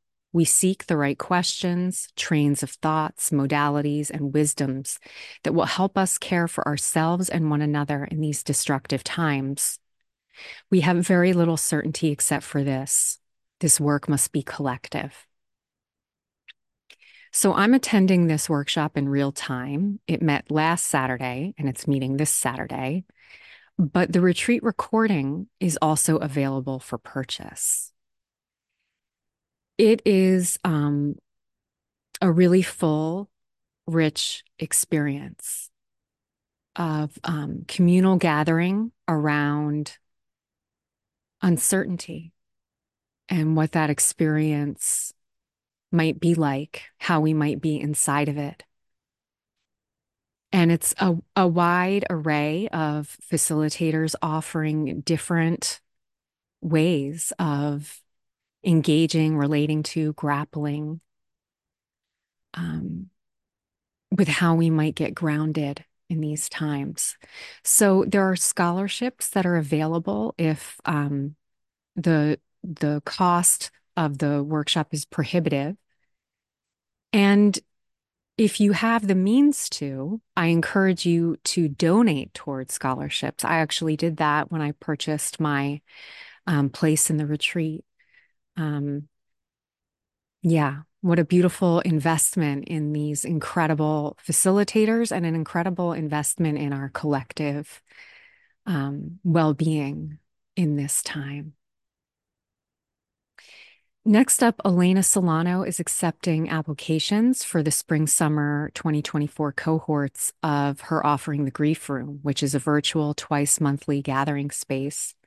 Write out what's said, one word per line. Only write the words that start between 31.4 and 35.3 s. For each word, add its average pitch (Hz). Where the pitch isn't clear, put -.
a 190
really 180
full, 165
rich 160
experience -